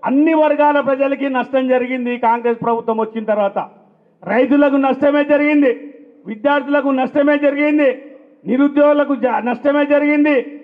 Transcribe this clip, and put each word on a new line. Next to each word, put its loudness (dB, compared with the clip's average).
అన్ని 2
వర్గాల 2
ప్రజలకి -2
నష్టం -2
జరిగింది -2
ఈ -10
కాంగ్రెస్ -2
ప్రభుత్వం -2
వచ్చిన -10
తర్వాత. -2
రైతులకు 2
నష్టమే 0
జరిగింది, 2
విద్యార్థులకు -2
నష్టమే 0
జరిగింది, 2
నిరుద్యోగులకు 2
జ-, -2
నష్టమే 0
జరిగింది 2